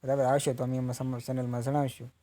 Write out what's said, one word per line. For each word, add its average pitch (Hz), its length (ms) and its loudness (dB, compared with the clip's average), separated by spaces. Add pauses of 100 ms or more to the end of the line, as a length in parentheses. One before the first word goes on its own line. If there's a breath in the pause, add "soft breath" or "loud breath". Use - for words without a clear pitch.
બરાબર? 135 220 2
આવશે 139 280 4
તો 127 100 -2
અમે 127 140 -2
એમાં 127 160 -2
સમ-, 127 320 -4
ચેનલમાં 123 380 -2
જણાવીશું. 135 460 0 (140)